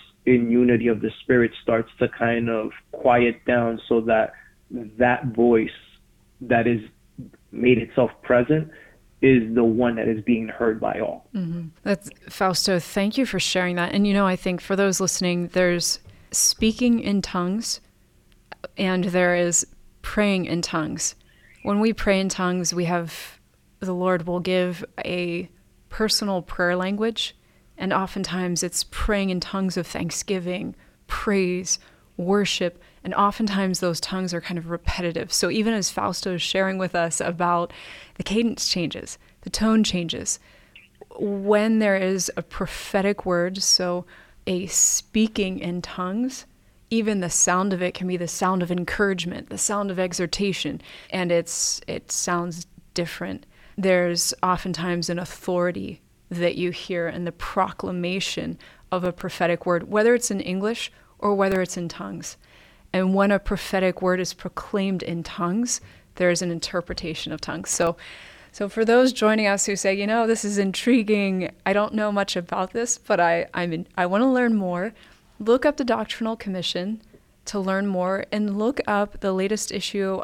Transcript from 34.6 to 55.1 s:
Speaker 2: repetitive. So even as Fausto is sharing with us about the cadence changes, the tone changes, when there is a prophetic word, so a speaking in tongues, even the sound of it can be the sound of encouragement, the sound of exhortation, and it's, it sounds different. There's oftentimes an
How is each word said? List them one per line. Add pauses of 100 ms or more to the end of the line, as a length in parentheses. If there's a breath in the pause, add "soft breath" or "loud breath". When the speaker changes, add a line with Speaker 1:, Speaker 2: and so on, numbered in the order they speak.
Speaker 2:
repetitive.
So
even
as
Fausto
is
sharing
with
us
about (420 loud breath)
the
cadence
changes, (240 soft breath)
the
tone
changes, (800 soft breath)
when
there
is
a
prophetic
word,
so (400 soft breath)
a
speaking
in
tongues, (460)
even
the
sound
of
it
can
be
the
sound
of
encouragement,
the
sound
of
exhortation, (300 loud breath)
and
it's,
it
sounds (260)
different. (300 soft breath)
There's (100)
oftentimes
an